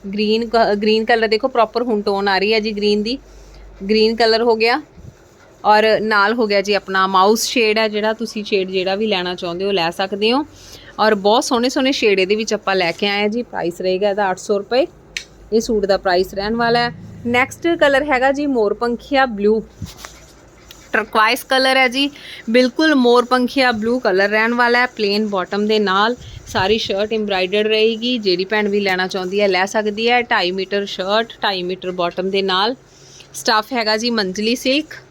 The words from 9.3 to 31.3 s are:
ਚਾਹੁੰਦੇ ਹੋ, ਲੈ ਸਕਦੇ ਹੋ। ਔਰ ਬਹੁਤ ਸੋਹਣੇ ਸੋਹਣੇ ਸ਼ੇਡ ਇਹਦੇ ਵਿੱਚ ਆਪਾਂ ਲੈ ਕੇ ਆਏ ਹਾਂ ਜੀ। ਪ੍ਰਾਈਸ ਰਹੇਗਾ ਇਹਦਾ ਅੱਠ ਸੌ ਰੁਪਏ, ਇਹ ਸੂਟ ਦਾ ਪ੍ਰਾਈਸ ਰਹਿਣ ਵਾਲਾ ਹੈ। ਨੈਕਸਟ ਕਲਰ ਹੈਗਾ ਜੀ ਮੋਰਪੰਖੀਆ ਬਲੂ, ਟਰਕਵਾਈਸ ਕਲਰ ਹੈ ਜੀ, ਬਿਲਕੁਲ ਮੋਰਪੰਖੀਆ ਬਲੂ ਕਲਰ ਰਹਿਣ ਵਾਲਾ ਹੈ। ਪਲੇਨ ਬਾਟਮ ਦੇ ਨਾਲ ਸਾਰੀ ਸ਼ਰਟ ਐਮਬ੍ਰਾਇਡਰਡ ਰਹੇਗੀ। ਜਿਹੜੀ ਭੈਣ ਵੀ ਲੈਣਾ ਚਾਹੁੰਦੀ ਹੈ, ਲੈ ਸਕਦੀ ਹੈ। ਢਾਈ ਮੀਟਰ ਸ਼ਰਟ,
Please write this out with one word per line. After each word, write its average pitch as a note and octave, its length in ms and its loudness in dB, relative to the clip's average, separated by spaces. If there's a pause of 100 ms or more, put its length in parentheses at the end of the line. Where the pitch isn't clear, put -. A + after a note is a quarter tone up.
ਚਾਹੁੰਦੇ F3 300 -6
ਹੋ, G3+ 60 -2
ਲੈ E3+ 200 -2
ਸਕਦੇ G3+ 420 -2
ਹੋ। D4 120 0 (560)
ਔਰ G#3+ 140 4
ਬਹੁਤ G#3 300 2
ਸੋਹਣੇ B3 240 0
ਸੋਹਣੇ C4+ 240 0
ਸ਼ੇਡ G3+ 280 2
ਇਹਦੇ F#3 140 0
ਵਿੱਚ G#3+ 200 -2
ਆਪਾਂ G3 220 -4
ਲੈ E3+ 160 0
ਕੇ G3+ 160 -4
ਆਏ G3+ 140 -2
ਹਾਂ G#3+ 60 0
ਜੀ। A#3 140 -4
ਪ੍ਰਾਈਸ F3 380 -6
ਰਹੇਗਾ F#3 300 0
ਇਹਦਾ G3 200 0
ਅੱਠ F#3 80 -4
ਸੌ G3+ 200 -2
ਰੁਪਏ, A#3+ 280 0 (680)
ਇਹ A3 80 4
ਸੂਟ G#3+ 260 -2
ਦਾ F#3+ 100 2
ਪ੍ਰਾਈਸ F#3 380 0
ਰਹਿਣ G3+ 200 -4
ਵਾਲਾ A#3 260 0
ਹੈ। A#3+ 140 -4 (320)
ਨੈਕਸਟ C4 420 -2 (120)
ਕਲਰ C#4+ 240 4
ਹੈਗਾ C4+ 280 2
ਜੀ C#4+ 140 -2
ਮੋਰਪੰਖੀਆ A#3+ 800 0
ਬਲੂ, G#3 360 0 (1300)
ਟਰਕਵਾਈਸ A3 520 0
ਕਲਰ C4 320 2
ਹੈ C4 120 4
ਜੀ, C#4 220 -2 (400)
ਬਿਲਕੁਲ B3+ 440 4
ਮੋਰਪੰਖੀਆ B3 800 4
ਬਲੂ A3+ 260 -2
ਕਲਰ G3 300 2
ਰਹਿਣ A3 260 0
ਵਾਲਾ A#3+ 240 2
ਹੈ। B3 80 2
ਪਲੇਨ G#3+ 420 -2
ਬਾਟਮ G3+ 380 -2
ਦੇ G#3+ 120 2
ਨਾਲ G#3 380 0 (300)
ਸਾਰੀ G#3 320 0
ਸ਼ਰਟ G#3+ 340 -4
ਐਮਬ੍ਰਾਇਡਰਡ G3+ 540 -2
ਰਹੇਗੀ। A3+ 520 0
ਜਿਹੜੀ F#3+ 260 0
ਭੈਣ G#3+ 240 -2
ਵੀ G#3 120 2
ਲੈਣਾ F#3 260 0
ਚਾਹੁੰਦੀ F#3 340 -4
ਹੈ, G3+ 80 4
ਲੈ F#3 180 2
ਸਕਦੀ G#3+ 440 -2
ਹੈ। B3 120 2
ਢਾਈ G#3 280 0
ਮੀਟਰ F#3+ 360 -4
ਸ਼ਰਟ, G3+ 460 -2 (100)